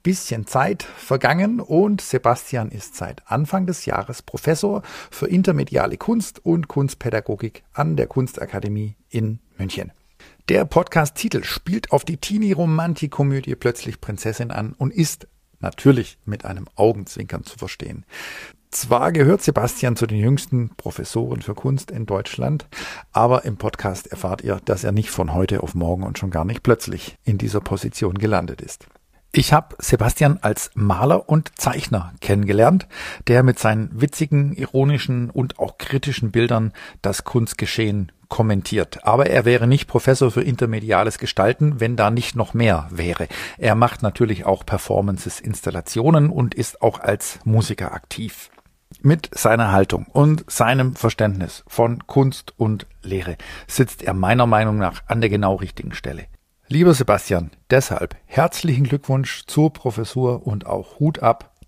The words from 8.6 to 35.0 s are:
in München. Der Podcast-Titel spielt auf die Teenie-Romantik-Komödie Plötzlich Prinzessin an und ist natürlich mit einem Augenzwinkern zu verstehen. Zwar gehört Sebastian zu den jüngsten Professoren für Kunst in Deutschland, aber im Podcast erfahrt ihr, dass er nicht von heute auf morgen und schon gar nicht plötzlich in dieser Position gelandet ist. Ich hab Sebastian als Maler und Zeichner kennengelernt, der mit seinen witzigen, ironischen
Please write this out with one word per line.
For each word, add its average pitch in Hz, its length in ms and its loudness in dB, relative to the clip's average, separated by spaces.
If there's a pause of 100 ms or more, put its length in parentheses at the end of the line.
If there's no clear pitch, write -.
in 110 300 -4 (180)
München. 92 340 -8 (560)
Der - 160 4
Podcast-Titel 165 800 0
spielt - 480 -6
auf 143 140 0
die 165 140 -6
Teenie-Romantik-Komödie 156 1400 -2
Plötzlich - 440 -4
Prinzessin 110 520 -6
an 110 260 -6
und 131 140 -2
ist - 340 -2 (320)
natürlich 120 680 2
mit 104 200 -8
einem 92 220 -12 (100)
Augenzwinkern 101 680 0
zu - 160 -20
verstehen. - 460 -12 (680)
Zwar 127 400 0
gehört 165 320 4
Sebastian 120 540 0
zu 117 100 0
den 107 120 -2
jüngsten 123 580 0
Professoren - 680 -6
für 104 140 -8
Kunst 135 340 -4
in 113 160 -8
Deutschland, 123 600 -4 (420)
aber 120 340 4
im 110 120 -4
Podcast 98 500 -6
erfahrt - 380 -8
ihr, 95 200 -2
dass - 200 -2
er 104 80 0
nicht 107 180 0
von 80 240 -2
heute 95 300 0
auf - 100 -10
morgen 87 300 -2
und - 120 -8
schon 98 140 -4
gar 82 140 -2
nicht 110 180 -4
plötzlich - 600 0
in 104 140 2
dieser 104 220 -2
Position 98 560 -4
gelandet 101 440 0
ist. - 260 -18 (460)
Ich - 200 4
hab 156 280 2
Sebastian 139 600 2
als - 340 -2
Maler 107 540 2
und 156 320 0
Zeichner 98 600 -2
kennengelernt, 104 680 4 (400)
der 123 160 6
mit 127 160 4
seinen 110 420 -2
witzigen, 143 540 0
ironischen 131 760 0